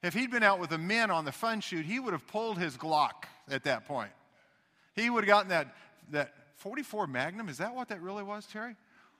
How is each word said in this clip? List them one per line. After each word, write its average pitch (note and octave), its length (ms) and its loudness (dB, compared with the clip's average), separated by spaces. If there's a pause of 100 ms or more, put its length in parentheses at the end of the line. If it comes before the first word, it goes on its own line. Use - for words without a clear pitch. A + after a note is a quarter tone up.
If F3 140 -2
he'd B3 160 0
been A#3 140 2
out G3 160 6
with E3 100 -4
the D#3+ 80 0
men G#3 320 2
on E3 140 2
the C3+ 80 -4
fun A3+ 280 -2
shoot, E3 240 -4
he G#3 140 -4
would B3 140 -4
have - 160 -4
pulled A3 280 -4
his E3+ 200 -2
Glock D3 480 0 (240)
at C3+ 160 -2
that B2 220 0
point. A#2 260 -6 (840)
He A#3 160 2
would A3+ 140 2
have G3 40 4
gotten G#3 200 8
that, D#3 260 0 (360)
that D3 220 0 (260)
forty-four G#3+ 500 -4
Magnum. E3+ 400 -4
Is C3 100 -10
that G#3+ 160 -4
what B3+ 140 -6
that G3 120 -8
really G3 220 -8
was, G#3 240 -10
Terry? G#3+ 300 -10 (440)